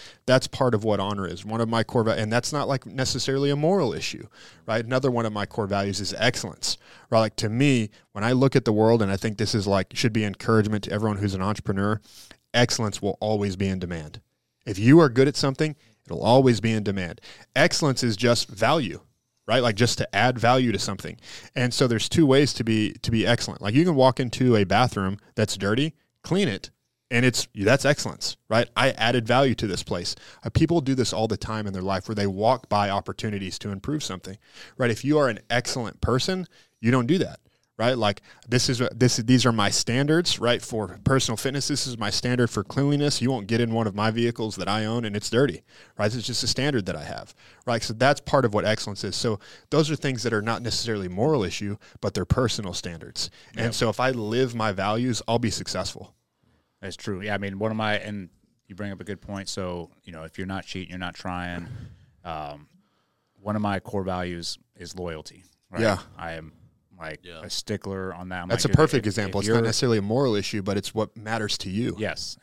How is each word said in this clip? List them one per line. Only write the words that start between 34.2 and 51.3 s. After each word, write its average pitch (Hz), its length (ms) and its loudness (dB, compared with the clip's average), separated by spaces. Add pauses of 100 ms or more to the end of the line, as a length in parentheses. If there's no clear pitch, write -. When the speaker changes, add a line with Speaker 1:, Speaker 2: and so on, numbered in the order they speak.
Speaker 1:
right? 123 140 0
If 107 140 -4
you 147 140 2
are 139 120 4
an 104 180 -6
excellent 120 540 -4
person, 175 440 0 (340)
you 113 100 2
don't 127 160 4
do 160 120 2
that, 95 220 -4 (380)
right? 123 180 2
Like, 104 240 0 (280)
this 123 200 2
is, 123 140 0 (120)
this, 117 240 4
these 120 280 4
are 120 60 6
my 104 180 2
standards, 143 680 0
right? 117 220 2
For 104 440 -6
personal 131 340 2
fitness, 135 300 -4
this 139 180 -2
is 123 100 -8
my 107 140 -4
standard 123 400 0
for 104 120 -2
cleanliness. 143 600 0
You 120 80 2
won't 110 160 -4
get 113 140 0
in 117 120 0
one 113 140 0
of 98 80 -2
my 104 160 2
vehicles 117 460 -2
that 92 120 -4
I 107 160 0
own 117 220 -2
and 104 100 -6
it's - 140 -6
dirty, 120 320 2 (340)
right? 107 180 0
It's 120 120 -6
just 117 160 -4
a - 60 -6
standard 127 380 0
that 90 100 -4
I 73 80 -12
have, - 300 -12 (320)
right? 117 160 0
So 117 120 -6
that's 127 260 4
part 135 240 2
of 110 80 0
what 104 140 2
excellence 107 360 -2
is. 98 140 -6
So 110 240 -2 (300)
those 151 200 2
are 151 60 -2
things 127 280 -4
that 117 100 0
are 104 80 0
not 110 180 -2
necessarily 107 480 -4
moral 117 340 0